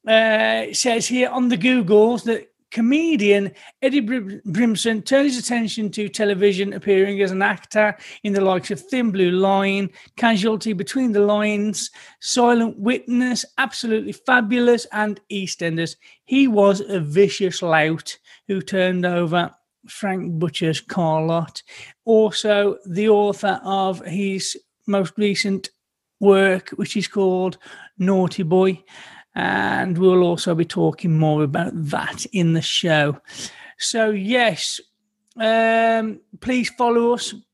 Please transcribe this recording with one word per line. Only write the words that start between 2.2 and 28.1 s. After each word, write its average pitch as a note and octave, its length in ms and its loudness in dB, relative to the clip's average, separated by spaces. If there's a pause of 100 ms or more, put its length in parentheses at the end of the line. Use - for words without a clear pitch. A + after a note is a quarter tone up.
that A3+ 220 -4 (220)
comedian A3+ 840 2 (300)
Eddie C4 200 0
Brim-, G#3 440 -6
Brimson A3 560 0
turned C#4 240 2
his B3+ 140 -2
attention A3+ 500 -4
to G#3 180 -6
television, G3+ 680 0
appearing G3 500 0
as F#3 80 0
an F#3+ 100 -2
actor G#3 560 0 (240)
in G#3 100 -4
the G3 80 0
likes F#3 300 0
of F3+ 100 -6
Thin B3 300 -2
Blue F3+ 220 0
Line, G3 580 0 (260)
Casualty, A3 580 0
Between B3 380 -2
the G#3 100 2
Lines, G#3 680 0 (300)
Silent A#3 580 0
Witness, B3 680 -2 (120)
Absolutely A3 540 -4
Fabulous, A#3+ 800 2
and G#3+ 280 -4 (120)
EastEnders. E3+ 640 -6 (300)
He C4+ 220 4
was G3+ 340 4
a G3+ 180 -4
vicious F#3 640 0
lout D#3+ 520 0 (320)
who G3 140 -4
turned F#3 460 0
over F3 420 0 (380)
Frank F#3 460 -6
Butcher's D#3+ 480 -2
car D#3+ 440 -2
lot. E3 380 -4 (400)
Also, G#3 840 2
the G3 240 0
author G#3 540 2
of F#3+ 420 -2
his F#3+ 500 -6 (300)
most G3 320 0
recent G3 540 -2 (480)
work, G3 560 4
which - 200 -6
is G3 120 -2
called F#3 500 -2 (400)
Naughty F#3 460 0